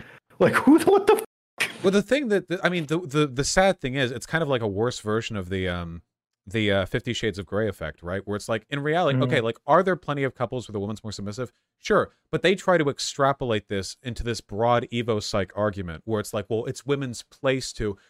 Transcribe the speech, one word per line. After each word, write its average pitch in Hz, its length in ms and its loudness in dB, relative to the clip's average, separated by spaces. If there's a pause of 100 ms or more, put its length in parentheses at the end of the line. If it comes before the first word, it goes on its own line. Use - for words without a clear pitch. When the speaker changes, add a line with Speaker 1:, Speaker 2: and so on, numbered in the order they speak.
(400)
Speaker 1:
Like, 180 140 4
<laughs> - 100 2
who, 311 160 8
what 392 260 4
the 440 160 4 (380)
f-? - 100 -4 (140)
Speaker 2:
Well, 190 80 4
the 202 100 4
thing 269 280 0
that, 196 180 0
that, 175 160 -4
I 175 60 4
mean, 170 160 -2
the, 156 120 0
the, 135 300 0
the 131 160 -4
sad 190 360 2
thing 127 140 -6
is, 131 160 0
it's 120 160 -10
kind 165 160 -2
of 147 60 -4
like 127 140 0
a 113 40 -2
worse 107 320 -2
version 110 380 -4
of 90 120 -8
the, 92 200 -2
um, 85 340 -6 (420)
the, 101 280 0
uh, 98 140 2
Fifty 123 260 -4
Shades 101 260 -4
of 92 80 -8
Grey 107 220 0
effect, 82 340 -8
right? 92 220 -4
Where 101 100 -6
it's 101 140 -8
like, 113 200 -4
in 143 120 -6
reality, 151 360 0
Speaker 1:
Mm-hmm. 127 140 2
Speaker 2:
okay, 143 100 2
like, 117 240 -2
are 170 200 6
there 185 100 0
plenty 143 300 -4
of 127 100 -2
couples 123 320 -6
where 107 60 -16
the 104 80 -4
woman's 104 240 -6
more 107 80 -8
submissive? 104 400 -8 (280)
Sure, 180 300 2 (220)
but - 100 -2
they 185 140 4
try 185 200 2
to 147 140 2
extrapolate 131 800 0
this 98 340 -4
into 117 220 -8
this 117 160 -4
broad 117 520 2
Evo 113 300 0
Psych 98 320 -2
argument 92 520 -4
where 107 120 0
it's 107 160 -6
like, 104 140 -4
"Well, 113 160 -2
it's 131 200 -8
women's 135 380 -4
place - 520 -2
to," 104 220 -4 (140)